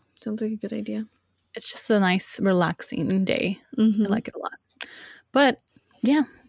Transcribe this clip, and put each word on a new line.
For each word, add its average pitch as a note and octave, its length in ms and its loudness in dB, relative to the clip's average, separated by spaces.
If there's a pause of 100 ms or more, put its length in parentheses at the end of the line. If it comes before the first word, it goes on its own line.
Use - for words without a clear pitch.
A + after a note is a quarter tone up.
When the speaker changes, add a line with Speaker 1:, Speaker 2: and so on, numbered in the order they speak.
(220)
Speaker 1:
sounds A3 200 -6
like A3 100 -4
a A3 40 -8
good G#3 160 -8
idea. G#3+ 340 -8 (480)
Speaker 2:
It's - 160 -6
just - 200 -4
a G#3+ 100 6
nice, F#3 400 0
relaxing F#3 840 0
day. - 360 -2 (180)
Speaker 1:
Mm-hmm. G#3+ 280 4
Speaker 2:
I - 20 -4
like G#3 200 -2
it - 60 -18
a - 40 -12
lot. - 160 -10 (800)
But, C4+ 280 4 (420)
yeah, C#4+ 200 4 (260)